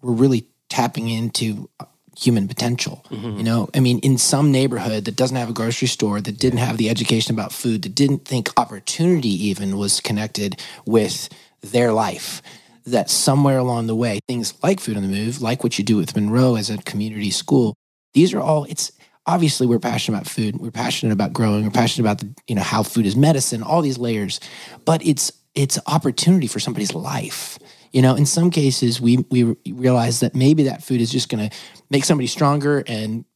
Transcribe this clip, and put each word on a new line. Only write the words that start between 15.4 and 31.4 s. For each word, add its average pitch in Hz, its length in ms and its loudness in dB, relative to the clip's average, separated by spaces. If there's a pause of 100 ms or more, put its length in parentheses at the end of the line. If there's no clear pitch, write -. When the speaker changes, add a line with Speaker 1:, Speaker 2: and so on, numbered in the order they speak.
Speaker 1:
like 120 200 -2
what 113 140 -2
you 101 80 -2
do 107 140 2
with - 180 -2
Monroe 117 400 2
as 107 140 -4
a 107 80 -6
community 104 520 -4
school, 120 440 0 (400)
these 180 180 6
are 196 80 -2
all, 151 240 0
it's, - 280 -8 (340)
obviously 165 400 2
we're 117 120 2
passionate 117 380 -2
about 92 120 -6
food. 107 280 -2
We're 113 140 -8
passionate 113 420 -2
about 98 220 0
growing. 107 300 2
We're 107 60 0
passionate 117 360 0
about 104 140 0
the, 104 120 -10 (160)
you 123 60 -4
know, 101 80 0
how 98 200 -2
food 110 220 0
is 98 120 2
medicine, 135 460 2
all 160 200 0
these 135 160 -2
layers, 110 420 -4 (460)
but 160 180 2
it's, 147 280 0 (220)
it's 139 320 0
opportunity 151 600 2
for 104 140 -6
somebody's 107 340 -4
life. - 640 -8 (340)
You 131 100 4
know, 156 120 6
in 143 120 4
some 170 240 4
cases, 131 500 0
we, 123 300 4
we 120 260 2 (140)
realize 123 500 2
that - 140 0
maybe 143 300 6
that - 200 -4
food 123 160 0
is 113 100 0
just 127 200 -2
gonna 107 180 -2 (400)